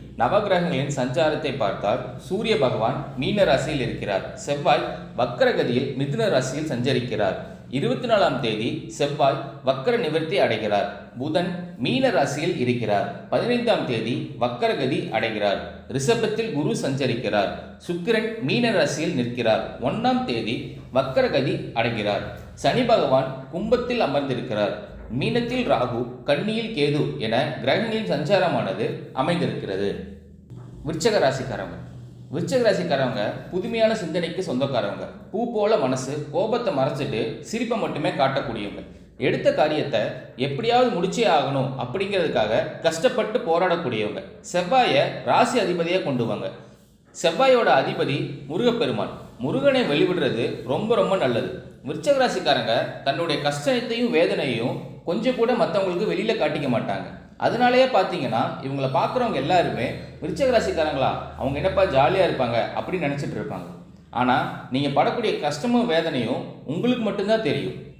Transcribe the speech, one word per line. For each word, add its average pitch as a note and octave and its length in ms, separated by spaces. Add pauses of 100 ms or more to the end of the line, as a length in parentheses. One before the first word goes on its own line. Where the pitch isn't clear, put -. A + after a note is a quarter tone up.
(200)
நவகிரகங்களின் E3+ 760
சஞ்சாரத்தை C#3+ 600
பார்த்தால், G#2 640
சூரிய G#3+ 400
பகவான் B2+ 460 (160)
மீன G3 240
ராசியில் C#3+ 360
இருக்கிறார். G2+ 540
செவ்வாய் - 640 (200)
வக்கரகதியில் C#3+ 840
மிதுன G#3+ 300
ராசியில் D3+ 420
சஞ்சரிக்கிறார். A#2+ 840 (180)
இருபத்தி A3 380
நாலாம் F3+ 320
தேதி A2+ 460
செவ்வாய் C#3+ 560 (220)
வக்கர C3+ 320
நிவர்த்தி D#3+ 420
அடைகிறார். G#2+ 800
புதன் D#3+ 640
மீன B3 280
ராசியில் E3 480
இருக்கிறார். A#2 720
பதினைந்தாம் G#3 580
தேதி B2 540
வக்கரகதி D3 720
அடைகிறார். G#2+ 800
ரிஷபத்தில் A3 640
குரு C#3+ 300
சஞ்சரிக்கிறார். A2+ 680 (300)
சுக்கிரன் G#3+ 560 (120)
மீன A3+ 260
ராசியில் D#3 420
நிற்கிறார். A#2 680
ஒண்ணாம் A#3 420
தேதி A#2 560 (140)
வக்கரகதி C3+ 760
அடைகிறார். G#2 680 (160)
சனி F3+ 280
பகவான் C#3 680
கும்பத்தில் A3+ 500
அமர்ந்திருக்கிறார். C3+ 760 (360)
மீனத்தில் A#3 600
ராகு, A#2+ 540
கன்னியில் G#3 500
கேது C#3+ 440
என A2+ 460
கிரகங்களின் G#3 460
சஞ்சாரமானது C#3+ 1040
அமைந்திருக்கிறது. G#2 1040 (680)
விருச்சிக F3+ 320
ராசிக்காரங்க, A#2+ 760 (400)
விருச்சிக A3 380
ராசிக்காரவங்க C3+ 600 (180)
புதுமையான A3 440
சிந்தனைக்கு E3+ 580
சொந்தக்காரவங்க. G#2 540 (240)
பூ A#3+ 220
போல G#3+ 240
மனசு, C3 560
கோபத்தை G#3+ 420
மறைச்சிட்டு C3 640
சிரிப்பை A3+ 380
மட்டுமே D3+ 300
காட்டக்கூடியவங்க. G#2+ 760 (340)
எடுத்த E3+ 360
காரியத்தை D3 460 (360)
எப்படியாவது A3+ 540
முடிச்சே F3 360
ஆகணும் C#3 520
அப்படிங்கிறதுக்காக C#3+ 1000
கஷ்டப்பட்டு - 580
போராடக்கூடியவங்க. B2 840 (300)
செவ்வாயை F3+ 500 (220)
ராசி A3 360
அதிபதியா F3 420
கொண்டுவாங்க. G#2+ 480 (720)
செவ்வாயோட A#3 460
அதிபதி C#3 800
முருகப்பெருமான். C#3+ 640 (280)
முருகனை B3+ 440
வழிபடுறது D3+ 840
ரொம்ப G3+ 280
ரொம்ப F#3+ 220
நல்லது. A#2+ 460 (240)
விருச்சிக C4 420
ராசிக்காரங்க C#3+ 720
தன்னுடைய D3 400
கஷ்டத்தையும் A#3 720
வேதனையையும் D#3 640 (240)
கொஞ்சம் A#3 320
கூட A#3 160
மத்தவங்களுக்கு F#3+ 600
வெளியில G3 240
காட்டிக்க C#3+ 420
மாட்டாங்க. F#2+ 440 (140)
அதனாலேயே B3 480
பாத்தீங்கன்னா, E3 800
இவங்கள C3+ 220
பார்க்குறவங்க G#3+ 480
எல்லாருமே, C#3+ 560 (320)
"விருச்சிக B3+ 280
ராசிக்காரங்களா, D#3 600 (280)
அவங்க C3+ 180
என்னப்பா F#3 280
ஜாலியா E3+ 380
இருப்பாங்க" A#2+ 420 (100)
அப்படின்னு D#3 320
நினைச்சிட்டு C3+ 300
இருப்பாங்க. G2+ 300 (440)
ஆனா, B2+ 600
நீங்க C#3 320
படக்கூடிய - 380
கஷ்டமும் A#3+ 460
வேதனையும் D#3 800
உங்களுக்கு A3+ 360
மட்டும்தான் G#3 400
தெரியும். - 300 (280)